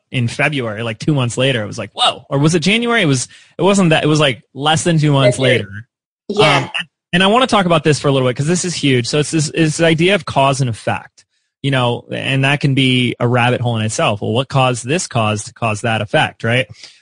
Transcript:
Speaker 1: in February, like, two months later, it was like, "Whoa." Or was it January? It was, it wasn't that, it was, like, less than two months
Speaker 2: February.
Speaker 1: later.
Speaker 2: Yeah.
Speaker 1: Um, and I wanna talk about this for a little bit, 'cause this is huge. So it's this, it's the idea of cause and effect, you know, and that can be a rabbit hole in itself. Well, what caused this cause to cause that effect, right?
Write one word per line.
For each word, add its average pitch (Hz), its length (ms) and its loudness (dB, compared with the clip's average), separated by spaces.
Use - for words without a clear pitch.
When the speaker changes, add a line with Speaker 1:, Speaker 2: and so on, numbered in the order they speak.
Speaker 1:
in 120 160 -2
February, 120 560 -4
like, 113 160 -8
two 160 140 -2
months 123 240 -2
later, 127 260 0
it - 40 -6
was - 100 -10
like, - 160 -10
"Whoa." - 360 -2
Or 143 100 -2
was 156 160 2
it 175 40 0
January? 226 420 0
It 180 60 0
was, 131 200 0
it - 40 -6
wasn't 190 300 4
that, 156 120 2
it 147 40 0
was, 151 120 4
like, 139 240 0
less 151 300 0
than 165 160 2
two 151 140 2
months 131 240 2
Speaker 2:
February. 123 220 2
Speaker 1:
later. 104 280 -10
Speaker 2:
Yeah. 214 300 2
Speaker 1:
Um, 175 80 -8
and 180 100 2
I 196 40 4
wanna 240 200 4
talk 202 180 2
about 165 180 2
this 151 160 2
for 151 100 0
a - 20 4
little 131 160 2
bit, 123 80 0
'cause 139 120 -2
this 175 180 0
is 170 100 -6
huge. 127 320 0
So 147 120 0
it's 147 120 -2
this, 156 220 0
it's 156 240 0
the 165 80 2
idea 170 300 2
of 170 100 -4
cause 135 360 0
and 127 80 0
effect, - 560 -8
you 139 80 0
know, 123 400 0
and 127 320 -2
that 139 160 0
can 139 160 0
be 127 440 2
a 123 80 0
rabbit 120 340 2
hole 117 160 -2
in 110 80 -2
itself. 113 360 -2
Well, 110 120 -2
what 127 160 -2
caused 127 360 0
this 160 220 -4
cause 107 380 -2
to - 80 -16
cause 107 280 -4
that 113 200 -2
effect, 123 420 -2
right? 120 240 0